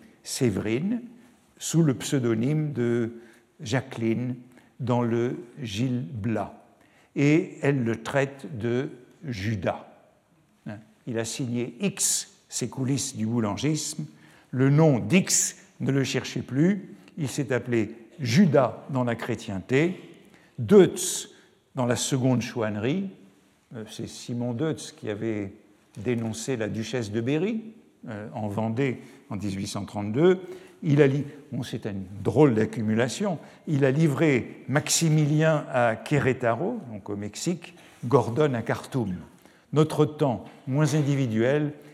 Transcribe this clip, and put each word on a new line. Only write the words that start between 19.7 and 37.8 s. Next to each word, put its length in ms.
Deutz 720
dans 120
la 100
seconde 440
chouannerie. 680
Euh, 160
c'est 160
Simon 480
Deutz 380
qui 180
avait 420
dénoncé 580
la 120
duchesse 420
de 100
Berry, 440
euh, 240
en 160
Vendée 520
en 80
dix-huit 300
cent 180
trente-deux. 560
Il 180
a 40
li-, 200
bon, 120
c'est 200
une 200
drôle 320
d'accumulation. 840
Il 180
a 60
livré 760
Maximilien 1040
à 240
Querétaro, 840
donc 180
au 60
Mexique, 580